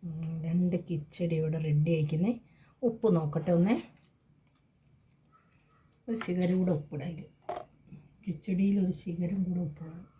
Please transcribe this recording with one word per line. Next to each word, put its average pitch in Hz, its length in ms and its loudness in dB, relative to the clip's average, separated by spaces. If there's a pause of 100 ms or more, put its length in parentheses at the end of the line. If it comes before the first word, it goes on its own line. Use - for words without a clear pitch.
ഉം, 160 260 -6 (140)
രണ്ട് 175 280 2 (120)
കിച്ചടി 165 540 -2
ഇവിടെ 156 260 0
റെഡി 151 300 4
ആയിക്കുന്നേ. 156 360 2 (480)
ഉപ്പ് 233 260 0 (100)
നോക്കട്ടെ 156 420 0
ഒന്നേ. 196 160 4 (2250)
ഒരു 226 180 -2
ശകലം 180 340 2
കൂടെ 180 200 2
ഉപ്പിടാം 147 320 -8
അതിൽ. 165 180 -12 (960)
കിച്ചടിയിൽ 190 580 0
ഒരു 185 180 0
ശകലം 175 460 -4
കൂടെ 180 200 -2
ഉപ്പിടണം. 160 360 -12 (160)